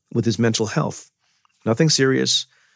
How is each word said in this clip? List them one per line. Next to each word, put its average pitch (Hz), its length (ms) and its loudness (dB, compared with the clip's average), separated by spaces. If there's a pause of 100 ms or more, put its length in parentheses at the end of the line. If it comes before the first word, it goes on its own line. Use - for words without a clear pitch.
(120)
with 113 120 0
his 110 140 -2
mental 113 280 0
health. - 440 -6 (540)
Nothing 147 260 2
serious, 131 560 0 (300)